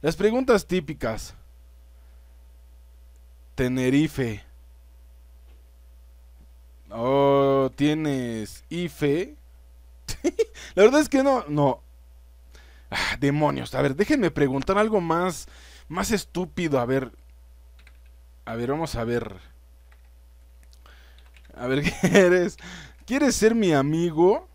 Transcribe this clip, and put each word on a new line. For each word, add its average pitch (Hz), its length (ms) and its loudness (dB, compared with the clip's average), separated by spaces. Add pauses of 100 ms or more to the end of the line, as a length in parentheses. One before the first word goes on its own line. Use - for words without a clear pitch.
Las 156 140 -2
preguntas 220 520 0
típicas. 139 680 -6 (2250)
Tenerife. 127 840 0 (2500)
Oh, 139 840 2
¿tienes 139 920 -2
IFE? 170 680 -4 (720)
<laughs> - 160 -12 (520)
La 185 80 6
verdad 262 180 6
es 254 80 -2
que 269 140 2
no, 262 260 2
no. 147 340 0 (1040)
Ah, - 300 -4
demonios. 139 560 -2
A 135 60 0
ver, 139 160 -2
déjenme 214 340 0
preguntar 139 460 0
algo 214 240 0
más, 170 460 -4 (420)
más 190 220 -4
estúpido. 170 680 -4
A 120 60 0
ver. 131 260 -2 (1300)
A 117 100 -10
ver, 120 160 -4
vamos 156 240 -4
a 117 80 -4
ver. 113 460 -6 (2000)
A 123 80 -6
ver, 135 160 0
<laughs> - 0 -
¿qué 180 340 2
eres? 180 400 4 (480)
¿Quieres 269 300 0
ser 220 180 4
mi 208 200 2
amigo? 165 800 2